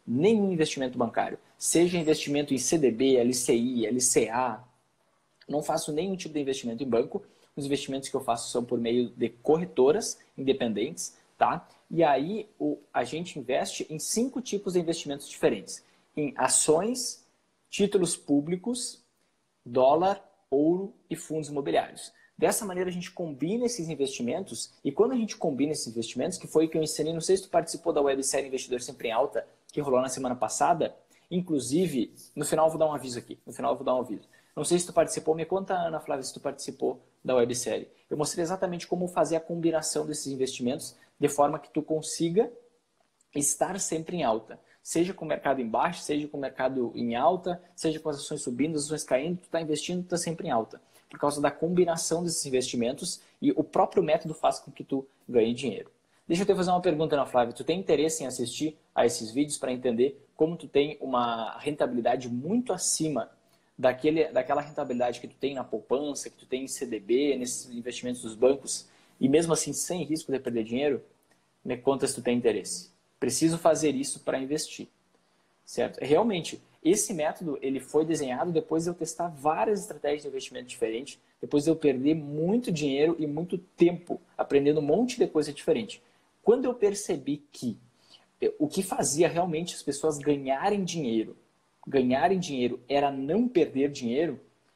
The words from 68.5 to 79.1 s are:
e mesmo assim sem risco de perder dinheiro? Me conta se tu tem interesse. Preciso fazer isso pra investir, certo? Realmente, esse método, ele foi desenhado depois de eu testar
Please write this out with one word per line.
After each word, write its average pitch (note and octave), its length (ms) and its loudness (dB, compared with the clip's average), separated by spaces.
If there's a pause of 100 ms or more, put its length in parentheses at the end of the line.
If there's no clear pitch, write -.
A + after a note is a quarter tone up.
e C3 100 2
mesmo E3 240 4
assim D3+ 180 -2
sem F3 320 -4
risco D3+ 280 -4
de C3 80 -2
perder A#2 240 -4
dinheiro? B2+ 380 0 (600)
Me B2+ 140 -4
conta C3+ 300 0
se - 80 -2
tu B2+ 60 -10
tem B2 160 2
interesse. A2+ 540 0 (280)
Preciso D#3+ 380 2
fazer D#3 380 4
isso C3+ 240 -4
pra C3+ 180 -4
investir, C3+ 500 -6 (760)
certo? - 380 -4
Realmente, E3+ 600 2 (220)
esse G#3 300 4
método, D#3 480 -4
ele C3+ 180 -2
foi D#3 260 2
desenhado D3 460 -2
depois D#3+ 320 0
de E3+ 60 -2
eu F3 40 -4
testar E3+ 360 -6